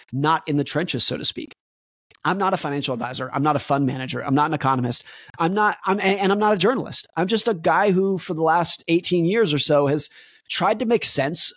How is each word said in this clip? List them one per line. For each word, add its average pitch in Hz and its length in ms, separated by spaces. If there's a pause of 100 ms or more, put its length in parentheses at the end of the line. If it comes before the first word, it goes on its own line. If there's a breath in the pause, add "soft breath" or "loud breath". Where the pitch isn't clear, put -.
(120)
not 151 360
in 147 100
the 143 80
trenches, 139 400
so - 100
to 123 80
speak. - 300 (720)
I'm 185 120
not 190 160
a 180 40
financial 143 360
advisor. 123 400
I'm 135 100
not 147 120
a 135 40
fund 139 260
manager. 131 380
I'm 135 120
not 151 120
an 160 60
economist. 127 520 (340 loud breath)
I'm 170 140
not, 208 320
I'm, 196 160
and 190 300
I'm 202 60
not 214 160
a 202 40
journalist. 196 580
I'm 185 120
just 220 200
a 226 60
guy 175 380
who, 190 260
for 175 160
the 160 100
last 160 460
eighteen 175 360
years 196 280
or 147 40
so, 143 300
has 143 220 (400 loud breath)
tried 214 300
to 254 60
make 226 200
sense 143 520